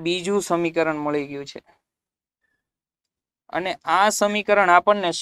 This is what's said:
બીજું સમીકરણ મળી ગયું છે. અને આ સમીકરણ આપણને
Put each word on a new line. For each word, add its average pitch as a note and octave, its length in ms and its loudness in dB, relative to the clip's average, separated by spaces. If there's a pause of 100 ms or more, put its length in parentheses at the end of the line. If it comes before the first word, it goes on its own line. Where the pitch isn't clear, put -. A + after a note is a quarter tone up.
બીજું F#3 400 0
સમીકરણ E3 580 0
મળી D3 240 -4
ગયું C#3+ 220 -12
છે. - 100 -16 (1900)
અને F3+ 220 -6 (180)
આ G#3 220 4
સમીકરણ G3+ 580 4
આપણને F#3+ 340 2 (120)